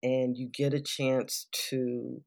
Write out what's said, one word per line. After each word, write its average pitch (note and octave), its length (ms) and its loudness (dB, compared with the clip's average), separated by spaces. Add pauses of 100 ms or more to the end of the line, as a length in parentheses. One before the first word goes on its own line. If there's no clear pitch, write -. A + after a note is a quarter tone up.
and B2+ 340 4
you B2+ 120 -4
get C#3+ 260 2
a D3 60 2
chance C3 680 0 (220)
to B2 560 -2